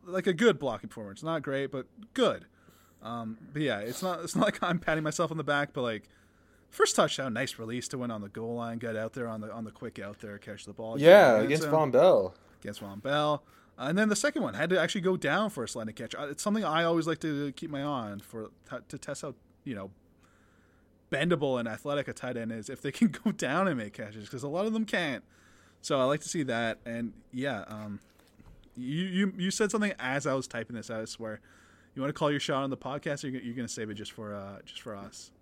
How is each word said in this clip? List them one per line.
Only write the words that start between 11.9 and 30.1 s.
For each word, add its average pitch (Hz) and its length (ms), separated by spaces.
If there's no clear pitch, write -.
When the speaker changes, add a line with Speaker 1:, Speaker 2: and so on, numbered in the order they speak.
Speaker 2:
Bell. 127 420
Speaker 1:
Against 101 180
Von 98 200
Bell. 147 440
Uh, - 100
and 175 100
then 220 100
the 208 80
second 294 260
one 117 120
had 156 160
to 185 100
actually 175 220
go 185 160
down 185 320
for 131 120
a 113 60
slanted 113 280
catch. 117 180
Uh, 147 160
it's 143 120
something 214 220
I 160 200
always 165 220
like 160 140
to 143 320
keep 160 180
my 139 100
eye 139 40
on 113 360
for 110 300
t-, 131 60
to 143 100
test - 240
how, 139 120
you 135 100
know, 98 160
bendable 143 480
and 117 100
athletic 143 400
a 127 40
tight 123 240
end 113 160
is, 110 160
if 131 140
they 139 100
can 233 160
<laughs> - 160
go 208 80
down 170 360
and 143 100
make 104 160
catches, 107 340
'cause 127 140
a 143 60
lot 175 180
of 226 60
them 220 120
can't. 170 400
So 143 180
I 127 40
like 143 160
to - 80
see 170 160
that. 117 400
And 117 280
yeah, 127 360
um, 107 320
you, 139 280
you, 190 320
you 190 140
said 208 200
something 208 280
as 131 280